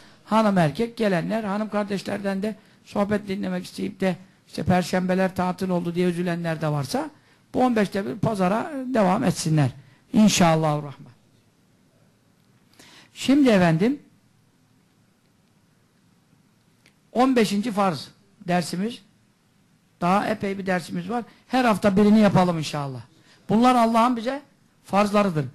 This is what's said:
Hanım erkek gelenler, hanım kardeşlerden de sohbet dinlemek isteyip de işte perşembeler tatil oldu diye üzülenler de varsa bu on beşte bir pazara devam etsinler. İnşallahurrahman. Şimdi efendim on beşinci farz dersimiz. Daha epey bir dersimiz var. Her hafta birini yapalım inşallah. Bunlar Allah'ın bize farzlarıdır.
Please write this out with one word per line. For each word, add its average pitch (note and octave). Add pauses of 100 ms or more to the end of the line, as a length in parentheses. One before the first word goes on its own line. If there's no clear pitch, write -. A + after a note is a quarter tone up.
(260)
Hanım G#3
erkek G3+
gelenler, G3+
hanım G#3
kardeşlerden G3
de G#3+ (300)
sohbet G#3
dinlemek F#3
isteyip -
de F#3 (320)
işte -
perşembeler F#3
tatil F3+
oldu E3+
diye F3+
üzülenler E3+
de D#3+
varsa D3+ (440)
bu B3
on B3
beşte G3+
bir A#3
pazara G#3+ (220)
devam G3+
etsinler. D#3 (440)
İnşallahurrahman. D#3+ (2000)
Şimdi C4+
efendim F#3 (3000)
on B3+
beşinci G#3
farz F#3 (360)
dersimiz. F3+ (1000)
Daha F#3
epey G3+
bir F#3+
dersimiz F3+
var. A#3 (240)
Her B3+
hafta G3+
birini G#3
yapalım F3+
inşallah. C#3 (480)
Bunlar A#3+
Allah'ın A#3
bize C4 (420)
farzlarıdır. G3